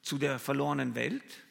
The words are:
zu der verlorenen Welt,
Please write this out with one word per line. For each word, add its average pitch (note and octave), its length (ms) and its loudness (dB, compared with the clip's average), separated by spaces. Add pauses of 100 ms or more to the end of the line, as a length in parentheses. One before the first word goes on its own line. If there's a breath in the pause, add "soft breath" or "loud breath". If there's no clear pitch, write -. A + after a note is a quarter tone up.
zu C#3+ 160 -2
der C3+ 200 2
verlorenen C#3 560 0
Welt, C3 300 -2 (260)